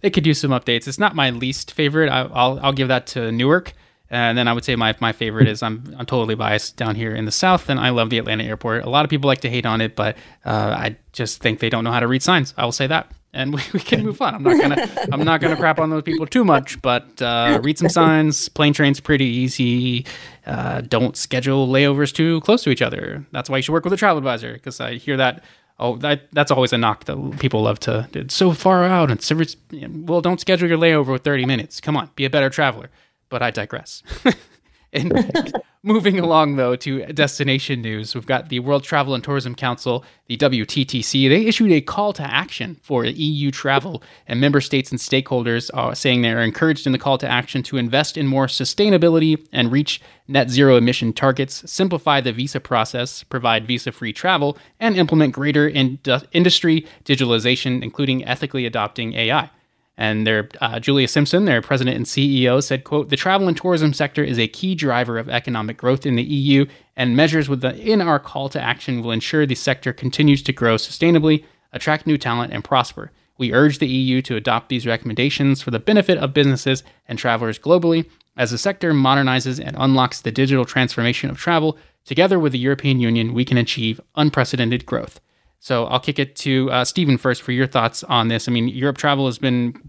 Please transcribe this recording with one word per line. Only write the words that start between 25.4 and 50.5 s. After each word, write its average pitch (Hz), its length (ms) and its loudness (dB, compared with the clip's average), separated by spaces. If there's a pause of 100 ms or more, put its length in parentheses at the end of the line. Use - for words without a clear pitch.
Oh, 120 200 -2
that, 143 340 -2
that's 147 180 2
always 127 220 2
a 123 40 2
knock 113 280 0
that 139 340 -8
people 123 220 0
love 107 200 0
to, 117 300 -4
"It's 135 240 -8
so 185 160 2
far 180 320 2
out, 180 260 2
and 123 120 -2
it's, 156 340 -2 (160)
well, 165 480 -4
don't 175 220 0
schedule 175 260 2
your 170 100 2
layover 151 360 2
with 127 100 -4
thirty 139 220 0
minutes. 131 340 -4
Come 151 160 -2
on, - 220 -4
be 135 80 -2
a 131 40 -2
better 139 200 2
traveler." 127 400 -2 (420)
But 120 100 -4
I 120 80 0
digress. - 540 -8 (200)
<laughs> 262 100 4 (600)
And 175 600 -2 (160)
<laughs> - 140 -20
moving 202 360 2
along, 156 380 2
though, 123 180 0
to 131 380 -6
destination 139 680 -2
news, 110 320 -8
we've 120 120 -10
got 131 240 -2
the 123 100 -4
World 135 240 0
Travel 139 320 -2
and 120 80 -6
Tourism 131 320 -6
Council, 123 480 -4 (240)
the 120 80 -6
W 127 300 0
T - 180 -2
T 127 180 -4
C. 135 280 2
They 190 160 4
issued 220 260 4
a 151 80 6
call 208 320 -2
to 156 120 -10
action 165 580 -6
for 123 240 -2
E 120 60 -2
U 147 400 -4
travel, 139 520 -2 (240)
and 123 140 -2
member 143 180 4
states 135 320 -2
and 120 80 -4
stakeholders 120 760 -2
are 123 220 -4
saying 123 280 2
they 113 100 2
are 117 80 0
encouraged 143 440 0
in 139 60 2
the 131 80 0
call 139 200 0
to 135 100 -6
action 123 340 -2
to 139 140 -6
invest 127 400 -2
in 139 100 -2
more 135 200 2
sustainability 165 920 2 (120)
and 120 180 0
reach 143 300 -2 (260)
net 139 220 0
zero 135 260 6